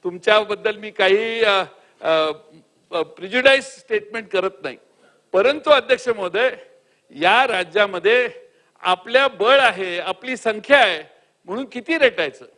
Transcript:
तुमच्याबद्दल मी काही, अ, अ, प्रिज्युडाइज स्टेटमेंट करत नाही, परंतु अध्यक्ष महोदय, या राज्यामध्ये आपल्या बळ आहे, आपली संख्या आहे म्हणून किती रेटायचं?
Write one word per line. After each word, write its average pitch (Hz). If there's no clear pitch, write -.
तुमच्याबद्दल 208
मी 208
काही, 220
अ, 202
अ, 160
प्रिज्युडाइज 196
स्टेटमेंट 214
करत 185
नाही, 135
परंतु 277
अध्यक्ष 262
महोदय, 214
या 202
राज्यामध्ये 196
आपल्या 233
बळ 240
आहे, 185
आपली 190
संख्या 220
आहे 180
म्हणून 226
किती 254
रेटायचं? 175